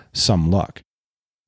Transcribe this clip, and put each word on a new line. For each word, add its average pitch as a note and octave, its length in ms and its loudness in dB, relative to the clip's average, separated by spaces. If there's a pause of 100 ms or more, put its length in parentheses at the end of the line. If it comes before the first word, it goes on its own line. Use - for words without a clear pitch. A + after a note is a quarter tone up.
(120)
some E2+ 400 0
luck. - 300 -2 (680)